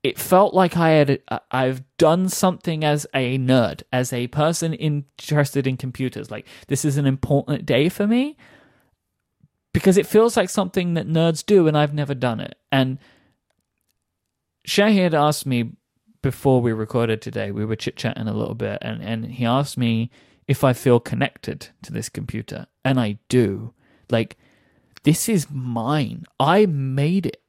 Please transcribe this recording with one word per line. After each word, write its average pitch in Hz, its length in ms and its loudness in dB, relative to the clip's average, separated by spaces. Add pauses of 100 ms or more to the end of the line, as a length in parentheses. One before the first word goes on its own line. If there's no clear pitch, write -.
it - 160 -4
felt 190 360 2
like 180 240 2
I 165 140 4
had, 143 360 4
uh, 120 120 -6 (120)
I've 131 320 -2 (140)
done 170 320 4
something 160 560 -2
as 147 280 0
a 131 240 0
nerd, 127 540 0
as 127 220 -2
a 123 140 -4
person 160 460 -2
interested 147 960 -2
in 131 80 0
computers. 127 560 -8
Like, 104 160 -12 (200)
this 143 180 -2
is 139 100 0
an 143 100 0
important 139 600 0
day 143 240 2
for 202 180 -2
me 254 300 0 (1400)
because 190 240 4
it - 100 2
feels 226 300 4
like 185 120 0
something 180 440 -2
that 165 120 -2
nerds 160 400 0
do, 185 220 6
and 151 100 2
I've 147 160 2
never 143 200 -4
done 123 260 -2
it. - 180 -12 (140)
And 131 260 0 (1700)
Shahid 202 480 4
asked 151 320 2
me 120 280 -2 (480)
before 131 400 2
we 117 100 0
recorded 110 500 -2
today, 104 300 -8
we 107 140 -4
were 110 100 -4
chit-chatting 110 540 -6
a 107 40 -4
little 110 220 -4
bit, 104 260 -6
and, 110 220 -10
and 113 220 -8
he - 200 -8
asked 131 320 -2
me 117 340 -2 (360)
if 139 160 0
I 131 80 4
feel 120 300 2
connected - 680 -8 (140)
to - 100 -18
this 110 160 -8
computer, - 600 -12 (180)
and 131 160 2
I 104 260 -4
do. 113 460 0 (360)
Like, 113 280 -2 (680)
this 156 240 2
is 202 220 0
mine. 127 760 -4 (160)
I 185 280 4
made 143 580 0
it. - 240 -6